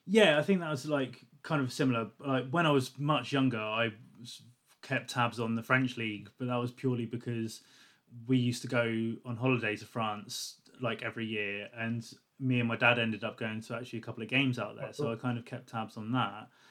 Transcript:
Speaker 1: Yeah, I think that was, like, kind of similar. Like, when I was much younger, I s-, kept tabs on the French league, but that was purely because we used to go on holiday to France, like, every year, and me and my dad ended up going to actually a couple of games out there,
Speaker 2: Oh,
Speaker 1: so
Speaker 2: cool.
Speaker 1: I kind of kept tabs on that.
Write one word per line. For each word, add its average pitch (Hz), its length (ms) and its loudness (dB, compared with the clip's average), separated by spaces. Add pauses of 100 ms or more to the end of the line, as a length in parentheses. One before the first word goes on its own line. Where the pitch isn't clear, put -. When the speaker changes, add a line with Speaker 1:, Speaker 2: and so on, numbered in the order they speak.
Speaker 1:
Yeah, 185 320 8
I 151 40 4
think 190 180 4
that 165 100 -4
was, 135 160 -4
like, 135 380 -2 (180)
kind 151 200 0
of 127 100 -2
similar. 127 360 2 (100)
Like, 131 320 -2
when 165 160 2
I 151 60 6
was 135 260 2
much 143 340 0
younger, 131 280 2
I 110 320 0 (300)
s-, - 200 -16 (400)
kept - 280 -4
tabs 120 280 0
on 113 160 0
the 113 80 -2
French 127 340 2
league, 107 420 -6
but 127 100 -4
that 123 80 0
was 120 160 -2
purely 123 340 -2
because 117 540 -6 (680)
we 131 120 4
used 120 240 2
to - 60 -8
go 113 460 0 (100)
on 120 120 -6
holiday 113 400 2
to 107 100 -14
France, 107 720 -6 (200)
like, 113 220 -2
every 113 240 -4
year, 104 420 -4 (100)
and 113 260 -2 (380)
me 127 160 4
and 117 100 2
my 113 80 0
dad 120 220 6
ended 110 240 0
up 110 160 -6
going 110 220 -4
to 113 160 -8
actually 123 220 -8
a 110 40 -8
couple 113 200 -10
of 110 60 -8
games 127 300 2
out 107 160 -4
there, 113 140 -8
Speaker 2:
Oh, - 40 -12
Speaker 1:
so 147 120 -4
Speaker 2:
cool. 113 80 -2
Speaker 1:
I 113 40 -2
kind 120 200 -2
of 110 80 -8
kept - 240 -12
tabs 110 300 -8
on 110 140 -6
that. 107 360 0 (220)